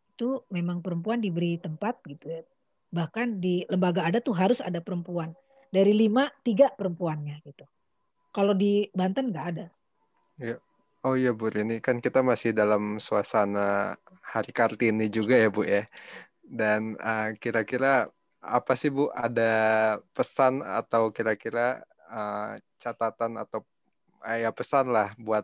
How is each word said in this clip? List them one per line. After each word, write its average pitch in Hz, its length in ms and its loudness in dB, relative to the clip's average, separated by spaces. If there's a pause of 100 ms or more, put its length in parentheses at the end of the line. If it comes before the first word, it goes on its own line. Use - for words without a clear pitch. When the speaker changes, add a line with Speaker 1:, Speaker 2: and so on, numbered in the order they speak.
Speaker 1:
itu 254 400 -4
memang 175 320 -4
perempuan 180 400 -4
diberi 170 400 -2
tempat 180 480 -6
gitu 151 240 -12
ya. 165 80 -10 (480)
Bahkan 208 480 -4
di 180 320 0
lembaga 180 400 2
adat 226 160 0
tuh 247 80 -2
harus 190 240 2
ada 175 240 -6
perempuan. 170 560 -6 (320)
Dari 196 240 6
lima, 220 340 4 (140)
tiga 240 320 4
perempuannya 156 720 -4
gitu. - 180 -20 (680)
Kalau 202 240 2
di 202 400 2
Banten 190 360 0
nggak 156 240 -6
ada. 170 120 -10 (720)
Speaker 2:
Iya. 117 200 -6 (440)
Oh 131 160 2
iya, 123 160 2
Bu 110 160 -2
Rini, 107 320 -2
kan 123 160 0
kita 127 240 2
masih 117 320 2
dalam 104 400 2
suasana 101 1040 -2 (240)
Hari - 320 -6
Kartini 110 560 0
juga 110 240 2
ya, 110 160 6
Bu 101 160 -2
ya. 101 160 2 (560)
Dan, 110 560 -2
eh, 110 440 -4
kira-kira 120 680 0 (320)
apa - 400 0
sih, - 80 -2
Bu, 139 240 0
ada 117 400 0 (640)
pesan 135 480 2
atau 113 480 0
kira-kira, 117 720 -2 (240)
eh, 104 520 -8 (200)
catatan 113 640 -4
atau, - 240 -10 (560)
eh, 113 240 -2
ya 113 80 0
pesan 131 400 0
lah 104 240 2
buat 107 240 -2